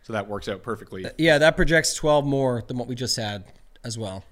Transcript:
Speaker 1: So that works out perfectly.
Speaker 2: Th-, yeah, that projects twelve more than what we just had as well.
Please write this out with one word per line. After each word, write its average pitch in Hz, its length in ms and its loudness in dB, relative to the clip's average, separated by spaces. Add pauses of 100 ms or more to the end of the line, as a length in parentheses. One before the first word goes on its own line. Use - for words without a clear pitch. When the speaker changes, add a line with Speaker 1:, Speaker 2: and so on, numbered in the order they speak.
Speaker 1:
So - 100 -12
that 104 160 -4
works 101 200 -6
out 98 140 -6
perfectly. 101 420 -10
Speaker 2:
Th-, - 120 -10
yeah, 156 220 4
that 156 180 6
projects 160 380 4
twelve 147 320 2
more 135 400 0
than 127 100 -8
what 120 120 -6
we 127 60 -6
just 123 220 -4
had 104 280 -6 (380)
as 113 140 -10
well. 98 360 -8